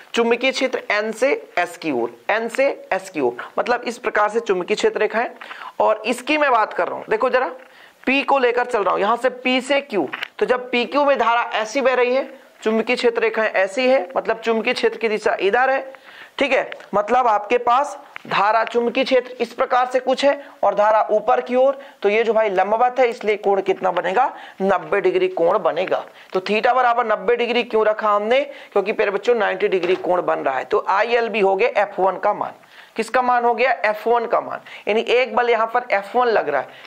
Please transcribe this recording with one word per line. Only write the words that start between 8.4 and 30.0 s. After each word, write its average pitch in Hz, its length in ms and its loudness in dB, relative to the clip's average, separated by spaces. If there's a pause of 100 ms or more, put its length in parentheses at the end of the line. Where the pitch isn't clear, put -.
चल 240 180 0
रहा 180 100 0
हूँ, 165 80 0
यहाँ 208 160 2
से 240 140 0
पी 254 300 0
से 277 200 0
Q, 196 280 -2 (300)
तो 214 80 0
जब 247 240 0
पीक्यू 240 340 0
में 277 140 4
धारा 233 240 2 (120)
ऐसी 220 260 -2
बह 254 140 2
रही 247 200 2
है, - 260 -4 (220)
चुंबकीय 226 340 0
क्षेत्र 233 260 0
रेखाएं 220 280 0
ऐसी 202 380 0
है, 262 280 2
मतलब 220 240 -2
चुंबकीय 226 340 -2
क्षेत्र 220 240 -2
की 226 100 0
दिशा 208 320 -2
इधर 240 300 2
है, 269 220 -2 (460)
ठीक 262 140 0
है, 214 180 0 (240)
मतलब 226 320 2
आपके 214 320 2
पास 240 400 0 (280)
धारा 220 380 2
चुंबकीय 233 400 0
क्षेत्र 254 260 2 (100)
इस 233 120 -4
प्रकार 254 340 0
से 254 140 -2
कुछ 254 240 0
है 285 200 2 (180)
और 202 120 2
धारा 214 360 4
ऊपर 214 300 2
की 247 160 -2
ओर, 269 220 4 (240)
तो 202 60 4
ये 214 160 2
जो 220 80 0
भाई 220 160 2
लंबवत 214 500 2
है 254 100 6
इसलिए 214 280 -2
कोण 196 260 0
कितना 185 280 0
बनेगा, 185 460 0 (260)
नब्बे 185 380 0
डिग्री 185 280 2
कोण 185 300 0
बनेगा। 156 460 -2 (280)
तो 185 80 -2
theta 214 340 0
बराबर 240 320 2
नब्बे 208 300 0
डिग्री 240 260 0
क्यों 220 240 0
रखा 214 240 0
हमने, 214 340 2 (280)
क्योंकि 202 200 0
प्यारे 202 180 0
बच्चों 202 240 0
नाइंटी 196 340 0
डिग्री 180 280 0
कोण 175 260 -2